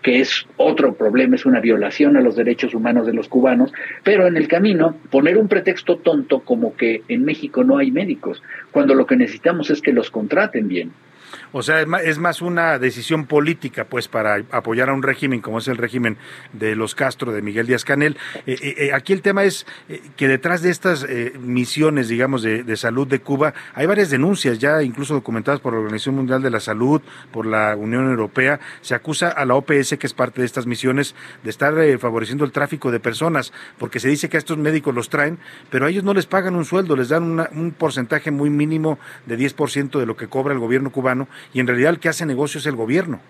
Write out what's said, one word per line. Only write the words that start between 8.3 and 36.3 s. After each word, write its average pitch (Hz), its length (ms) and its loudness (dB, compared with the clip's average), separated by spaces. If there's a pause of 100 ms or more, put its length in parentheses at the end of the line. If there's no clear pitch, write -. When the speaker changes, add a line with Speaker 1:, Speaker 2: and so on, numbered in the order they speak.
Speaker 1:
cuando 139 220 4
lo 131 120 4
que 131 100 4
necesitamos 143 540 0
es 147 100 0
que 147 120 2
los 113 180 2
contraten 113 560 0
bien. 87 240 -4 (640)
Speaker 2:
O 131 100 -4
sea, 156 200 2
es 151 40 0
ma-, 175 140 0
es 160 180 0
más 170 220 -2
una 170 380 0
decisión 127 480 -2
política, 151 580 0
pues, 123 240 -6
para 107 280 0 (140)
apoyar 117 380 0
a 139 60 0
un 135 80 -4
régimen 131 380 -2
como 113 180 -6
es 117 100 -6
el 123 80 -2
régimen 117 400 -2 (380)
de 107 200 -2
los 110 200 -4
Castro, 127 380 -4
de 104 100 -4
Miguel 107 240 -4
Díaz-Canel. 143 500 0 (300)
Eh, 127 160 -4
eh, 143 160 -6
eh, 143 160 0
aquí 139 180 0
el 190 80 0
tema 196 240 2
es, - 220 -2 (240)
eh, 151 100 -12 (160)
que 143 100 0
detrás 160 360 0
de 180 80 2
estas, 165 340 0
eh, 127 340 -6
misiones, 127 680 0
digamos, 123 340 0
de, 110 200 0
de 113 140 -4
salud 120 300 -2
de 131 140 0
Cuba, 139 320 0 (220)
hay 139 120 -2
varias 202 240 2
denuncias 139 480 0
ya, 147 240 2
incluso 135 300 -4
documentadas 127 480 -2
por 127 140 -4
la 113 60 -2
Organización 107 340 -4
Mundial 131 280 -2
de 135 80 0
la 110 100 -2
Salud, 123 420 0 (280)
por 113 140 -8
la 107 320 0
Unión 120 320 -2
Europea. 131 500 0 (220)
Se - 140 -6
acusa 156 340 -4
a 151 160 -2
la 123 100 2
O 139 80 2
P 147 180 2
S, 139 180 -2
que - 80 -8
es 117 80 -6
parte 127 260 -4
de 123 60 0
estas 120 200 -6
misiones, 127 480 -2 (300)
de 110 60 -6
estar, 147 280 0
eh, 147 200 4
favoreciendo 117 480 -2
el 123 60 -8
tráfico 139 380 -2
de 117 100 0
personas, 135 520 -2 (260)
porque 117 220 -6
se 127 80 0
dice 143 220 0
que 165 80 0
a - 20 2
estos 160 160 -6
médicos 151 380 -2
los 120 160 -6
traen, 151 280 -2 (320)
pero 131 140 0
a 151 60 0
ellos 190 140 -2
no 202 100 0
les 190 120 0
pagan 185 300 0